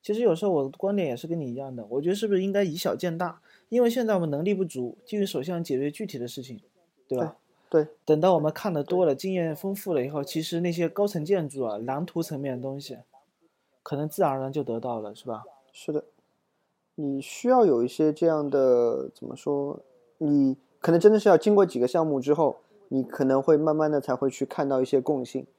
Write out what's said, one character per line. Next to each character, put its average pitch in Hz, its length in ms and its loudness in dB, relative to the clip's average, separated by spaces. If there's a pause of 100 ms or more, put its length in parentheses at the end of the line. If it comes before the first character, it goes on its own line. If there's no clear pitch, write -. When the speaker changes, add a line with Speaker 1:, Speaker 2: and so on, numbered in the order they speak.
Speaker 1:
其 208 80 -4
实 220 80 -2
有 208 140 4
时 170 100 -4
候 202 60 2
我 147 140 2
的 135 60 -6
观 202 260 -2
点 180 100 0
也 123 100 -4
是 156 120 -12
跟 170 120 -4
你 135 80 -6
一 120 60 -6
样 131 220 -10
的， 110 120 -12
我 127 120 -2
觉 160 80 -2
得 185 80 0
是 220 100 -4
不 202 80 2
是 185 80 2
应 196 80 -2
该 202 140 2
以 156 100 -4
小 180 220 -2
见 170 200 -4
大？ 170 240 -8 (280)
因 240 160 2
为 233 40 4
现 233 160 0
在 220 100 2
我 190 40 2
们 170 100 0
能 143 160 -2
力 208 80 2
不 190 120 0
足， 127 420 -8
就 208 180 -2
首 175 160 -4
先 170 220 -4
解 135 160 -2
决 143 140 -2
具 220 120 -10
体 143 140 -10
的 123 80 -6
事 127 160 -12
情， 123 180 -14 (460)
对 127 100 -4
吧？ 156 200 -4 (340)
Speaker 2:
对， 156 140 4
对。 151 80 -10 (120)
Speaker 1:
等 156 160 4
到 185 140 4
我 160 60 2
们 170 120 0
看 190 220 -6
得 147 80 -2
多 180 240 2
了， 139 80 4
经 190 180 -4
验 165 220 -2
丰 196 180 -6
富 196 220 -4
了 127 100 2
以 139 40 -6
后， 143 160 -4
其 160 180 -4
实 170 160 -4
那 175 140 0
些 165 160 -2
高 202 180 0
层 180 180 -4
建 170 240 0
筑 135 140 -8
啊， 107 160 -4
蓝 135 260 -4
图 170 160 -6
层 156 200 -6
面 135 160 -4
的 123 40 -8
东 135 200 -8
西， - 180 -14 (880)
可 - 100 -6
能 147 140 -4
自 190 140 -2
然 151 100 4
而 135 80 -4
然 135 120 -6
就 143 120 -4
得 113 160 -4
到 120 180 -4
了， 104 160 -10
是 - 100 -20
吧？ 113 200 -10 (260)
Speaker 2:
是 - 220 -10
的。 151 120 -4 (920)
你 139 260 -4
需 - 240 -8
要 247 180 6
有 123 200 4
一 - 20 0
些 151 260 0
这 160 140 0
样 151 240 0
的， 131 640 2
怎 - 100 -16
么 - 120 -12
说， 143 480 -6 (340)
你 143 380 4 (240)
可 - 100 0
能 170 100 6
真 208 120 10
的 214 80 4
是 208 80 4
要 180 80 8
经 208 180 4
过 196 100 8
几 175 140 -2
个 123 80 2
项 160 180 2
目 147 140 0
之 139 160 2
后， 151 240 0 (300)
你 135 160 0
可 - 180 -6
能 135 180 4
会 151 160 4
慢 151 200 2
慢 156 120 0
地 151 120 0
才 131 160 -4
会 139 120 0
去 - 160 -4
看 139 240 -4
到 131 140 2
一 - 20 2
些 135 160 2
共 131 240 -2
性。 - 220 -10 (120)